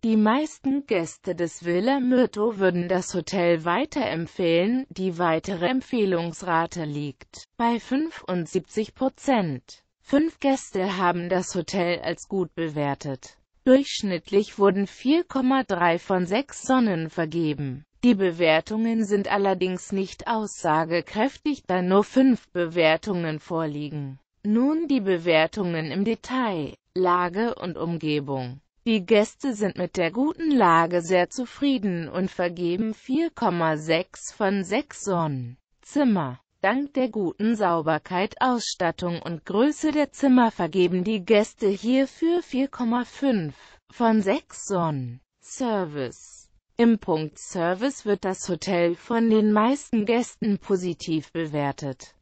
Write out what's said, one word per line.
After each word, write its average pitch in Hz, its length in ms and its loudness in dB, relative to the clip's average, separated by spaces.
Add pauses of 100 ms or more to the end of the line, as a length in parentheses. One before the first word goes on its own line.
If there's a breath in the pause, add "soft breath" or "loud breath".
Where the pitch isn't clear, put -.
Die 220 140 4
meisten 269 640 0
Gäste 175 500 -4
des 170 300 -6
Villa 196 340 0
Myrto 240 600 2
würden 175 300 2
das 185 260 -2
Hotel 175 500 0
weiterempfehlen, 185 1300 0
die 185 260 -4
weitere 170 520 0
Empfehlungsrate 175 1160 -2
liegt 147 720 -10
bei 233 240 0
fünfundsiebzig 214 1120 -4
Prozent. 220 880 -2 (200)
Fünf 311 380 0
Gäste 202 580 -2
haben 175 320 0
das 185 240 -2
Hotel 175 460 -2
als - 280 -8
gut 185 260 -4
bewertet. 143 840 -6 (260)
Durchschnittlich 214 920 2
wurden 196 280 4
vier 311 380 0
Komma 262 380 0
drei 175 360 2
von 180 280 0
sechs 214 380 -4
Sonnen 208 440 2
vergeben. 151 800 -4 (180)
Die 247 100 8
Bewertungen 196 920 2
sind 202 260 0
allerdings 190 580 0
nicht 190 380 -6
aussagekräftig, 202 1400 -2
da 180 140 0
nur 185 240 4
fünf 262 460 4
Bewertungen 165 880 0
vorliegen. 147 800 -6 (260)
Nun 277 440 2
die 269 120 2
Bewertungen 170 920 0
im 190 120 -2
Detail, 226 680 -4 (220)
Lage 180 580 0
und - 240 -10
Umgebung. 147 840 -4 (240)
Die 214 220 0
Gäste 220 480 2
sind 202 240 -2
mit 180 180 -4
der 170 140 0
guten 302 400 -2
Lage 175 500 4
sehr 175 300 2
zufrieden 214 800 -2
und 190 200 -4
vergeben 180 640 -2
vier 311 380 -2
Komma 170 460 0
sechs 160 560 -4
von 196 320 0
sechs 220 400 -6
Sonnen. 147 540 -4 (220)
Zimmer. 190 600 0 (200)
Dank 262 340 -2
der 262 140 0
guten 214 460 -2
Sauberkeit, 175 840 -2
Ausstattung 180 840 -2
und 170 220 -10
Größe 285 480 0
der 294 180 0
Zimmer 254 400 4
vergeben 180 540 0
die 208 200 -2
Gäste 214 440 2
hierfür 269 760 0
vier 269 240 -2
Komma 240 380 -2
fünf 208 500 -2 (380 loud breath)
von 226 300 4
sechs - 440 -4
Sonnen. 147 540 -4 (200)
Service. 180 1120 -6 (260)
Im 233 220 4
Punkt 156 400 -4
Service 185 680 -4
wird 202 180 -2
das 190 240 -6
Hotel 175 480 0
von 233 340 0
den 214 220 4
meisten 220 520 2
Gästen 226 540 0
positiv 175 720 -4
bewertet. 147 920 -6